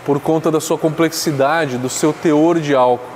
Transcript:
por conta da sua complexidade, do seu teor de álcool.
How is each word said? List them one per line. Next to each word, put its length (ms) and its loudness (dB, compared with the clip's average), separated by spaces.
por 160 -2
conta 300 0
da 100 0
sua 160 -2
complexidade, 1000 -2
do 100 -4
seu 240 0
teor 480 2
de 140 -2
álcool. 320 2